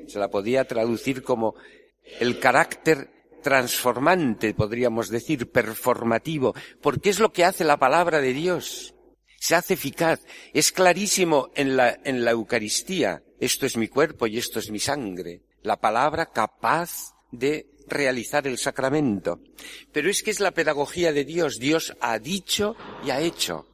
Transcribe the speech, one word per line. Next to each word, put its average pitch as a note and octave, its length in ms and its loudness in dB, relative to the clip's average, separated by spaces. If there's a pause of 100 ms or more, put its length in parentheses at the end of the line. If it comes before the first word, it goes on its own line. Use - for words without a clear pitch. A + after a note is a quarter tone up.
Se G#2 100 -8
la G2+ 100 0
podía A#2+ 380 0
traducir A#2+ 560 -2
como A2+ 320 -2 (640)
el A#2+ 180 0
carácter C#3+ 720 2 (320)
transformante, B2+ 1120 2
podríamos A2+ 560 -2
decir, A#2 420 -4
performativo, A#2 1040 0 (280)
porque D3 260 0
es F#3 100 0
lo G#3+ 140 4
que F3 140 4
hace F#3 180 2
la D3 140 4
palabra D#3+ 420 4
de C3 140 0
Dios. E3 600 -4 (460)
Se - 140 2
hace F3+ 180 2
eficaz. D#3+ 480 0 (320)
Es D3+ 180 2
clarísimo F3+ 840 4
en C3+ 240 0
la, A#2+ 260 4
en B2 220 0
la A#2 60 4
Eucaristía. A2+ 880 -2 (180)
"Esto C3 240 -2
es B2 140 -2
mi A2 100 -2
cuerpo D3 380 0
y G#2+ 100 -2
esto A#2+ 220 -6
es G#2 120 -8
mi G#2+ 80 -8
sangre". F#2 680 -6 (200)
La G#2 160 -2
palabra C#3+ 460 0
capaz - 880 -2 (160)
de C#3 400 -4 (160)
realizar C3+ 600 -2
el B2 100 -4
sacramento. C3 800 0 (540)
Pero D3+ 180 0
es G3 140 -2
que A3 80 -2
es G3 80 -4
la F#3+ 100 2
pedagogía D#3 640 0
de C#3+ 120 0
Dios. C#3+ 360 -2
Dios D#3 400 0
ha A#2 180 0
dicho G3 560 -2 (320)
y C#3 40 -2
ha C3 100 0
hecho. F2+ 540 -4